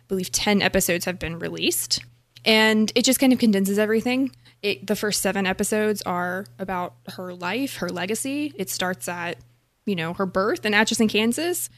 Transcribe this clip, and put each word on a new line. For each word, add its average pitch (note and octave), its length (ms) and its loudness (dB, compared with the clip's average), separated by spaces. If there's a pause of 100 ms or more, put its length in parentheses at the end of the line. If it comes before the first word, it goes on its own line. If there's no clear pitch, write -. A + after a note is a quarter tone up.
believe F#3 240 -4
ten G#3 300 2
episodes F#3 420 2
have F#3 140 -4
been E3 220 -8
released, E3+ 600 -4 (460)
and A3 480 6
it B3+ 100 2
just C4 160 4
kind C4 120 6
of A#3+ 80 4
condenses G3 400 4
everything. A#3 500 0 (320)
It, G3+ 240 -4
the G#3+ 100 0
first G#3 260 -2
seven G3 220 0
episodes G#3 580 0
are F3+ 440 -4 (120)
about F#3 360 -6 (220)
her F3+ 180 -10
life, F#3+ 440 -4
her F3 120 -2
legacy. A3+ 680 -4
It F#3+ 140 -6
starts F#3 380 -4
at, F3 300 -6 (480)
you G3+ 100 0
know, E3 180 -2
her G3 120 0
birth G3+ 380 0
in G#3+ 80 0
Atchison, A3 360 4
Kansas, A#3+ 680 0